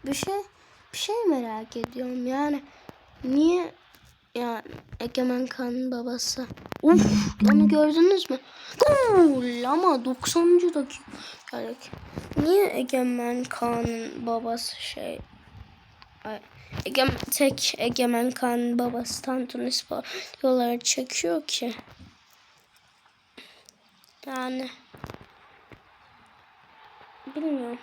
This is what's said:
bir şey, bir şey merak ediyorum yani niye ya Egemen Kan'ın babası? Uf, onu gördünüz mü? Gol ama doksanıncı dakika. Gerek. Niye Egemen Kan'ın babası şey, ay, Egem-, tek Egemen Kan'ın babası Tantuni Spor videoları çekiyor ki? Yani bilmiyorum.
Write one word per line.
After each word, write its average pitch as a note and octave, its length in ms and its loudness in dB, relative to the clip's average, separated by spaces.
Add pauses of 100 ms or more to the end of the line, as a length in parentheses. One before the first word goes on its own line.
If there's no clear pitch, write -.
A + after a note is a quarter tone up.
bir C#4 80 -4
şey, - 200 -4 (580)
bir - 60 -12
şey A4+ 300 -2
merak A3+ 480 -4
ediyorum B3 500 -6
yani C#4+ 360 -2 (640)
niye D#4+ 500 2 (600)
ya A#3+ 280 -6 (380)
Egemen B3 460 -2
Kan'ın B3+ 440 -6
babası? B3 560 -6 (360)
Uf, G#3+ 200 8 (500)
onu G#3 160 8
gördünüz D#4+ 640 6
mü? B3+ 80 -4 (400)
Gol E4+ 840 6
ama D4 400 2
doksanıncı E4+ 680 2
dakika. C4+ 300 -4 (480)
Gerek. A#3+ 380 -10 (460)
Niye F#4 420 4
Egemen B3 680 -2
Kan'ın A#3 840 -4
babası A#3 560 -6
şey, - 360 -10 (1040)
ay, G#3+ 160 -12 (440)
Egem-, C4 460 0
tek - 480 0
Egemen A#3+ 520 0
Kan'ın A#3+ 480 -2
babası A#3+ 440 -4
Tantuni B3+ 500 -6
Spor - 300 -6 (360)
videoları B3 400 2
çekiyor D4+ 680 -4
ki? A#3+ 280 -6 (2500)
Yani B3+ 420 -6 (2750)
bilmiyorum. C4 460 -6